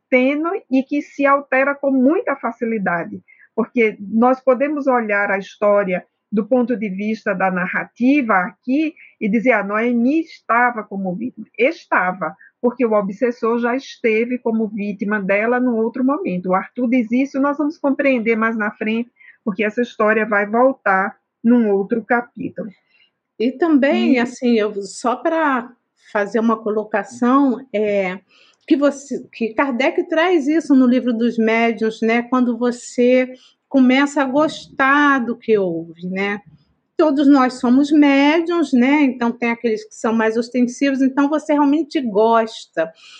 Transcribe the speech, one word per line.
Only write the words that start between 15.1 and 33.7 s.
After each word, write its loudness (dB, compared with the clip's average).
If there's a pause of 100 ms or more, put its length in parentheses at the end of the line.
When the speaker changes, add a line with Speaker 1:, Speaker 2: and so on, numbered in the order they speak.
Speaker 1:
dela 0
num 0
outro -2
momento. -2
O 2
Arthur -4
diz 0
isso, -2
nós 0
vamos -4
compreender 0
mais -2
na -4
frente, -4 (340)
porque -2
essa -2
história 0
vai 0
voltar 0 (260)
num 4
outro 0
capítulo. -6 (720)
Speaker 2:
E 0
também, 2
Speaker 1:
E 2
Speaker 2:
assim, 0
eu, 0
só -4
pra -2 (420)
fazer 0
uma 2
colocação, 0
é, -2 (480)
que 2
você, -2
que -6
Kardec -2
traz 0
isso 0
no 6
Livro 2
dos -2
Médiuns, 0
né, 0
quando 0
você 0 (360)
começa 4